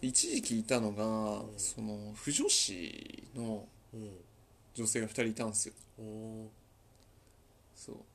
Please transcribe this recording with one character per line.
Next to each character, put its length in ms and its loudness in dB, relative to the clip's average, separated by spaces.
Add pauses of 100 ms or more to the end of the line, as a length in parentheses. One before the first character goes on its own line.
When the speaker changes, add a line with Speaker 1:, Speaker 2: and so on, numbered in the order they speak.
Speaker 1:
一 280 4
時 120 2
期 180 2
い 40 -2
た 160 4
の 120 2
が、 120 0 (360)
Speaker 2:
う 160 -8
ん。 20 -12
Speaker 1:
そ 220 -2
の、 340 -6
腐 160 -4
女 180 4
子 760 2 (100)
の 320 -4 (280)
Speaker 2:
う 20 -10
ん。 140 -8 (640)
Speaker 1:
女 120 -2
性 140 4
が 60 2
二 60 -6
人 120 2
い 100 2
た 100 -2
ん 40 0
で 60 -4
す 140 2
よ。 60 -14 (240)
Speaker 2:
お 40 -10
ー。 460 -8 (1300)
Speaker 1:
そ 180 -12
う。 40 -10 (180)